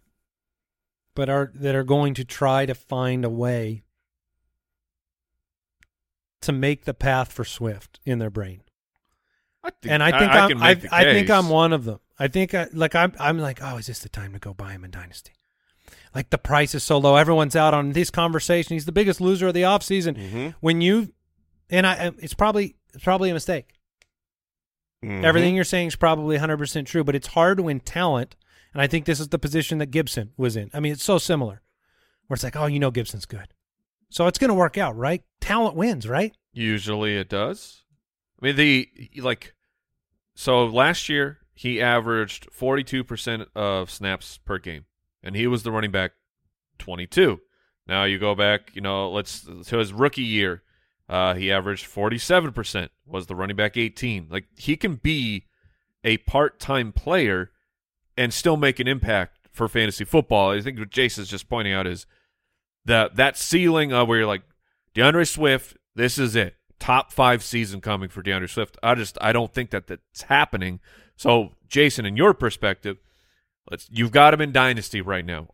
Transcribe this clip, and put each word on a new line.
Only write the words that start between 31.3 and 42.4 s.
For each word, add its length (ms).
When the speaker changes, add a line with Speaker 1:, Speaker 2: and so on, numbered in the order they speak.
Speaker 1:
where 80
it's 100
like, 120
"Oh, 100
you 120
know 120
Gibson's 360
good. 220
So 180
it's 100
gonna 160
work 240
out, 180
right?" 260
Talent 340
wins, 340
right? 260
Speaker 2:
Usually 640
it 120
does. 540
I 60
mean, 100
the, 320
like, 360
so 300
last 440
year 300
he 300
averaged 680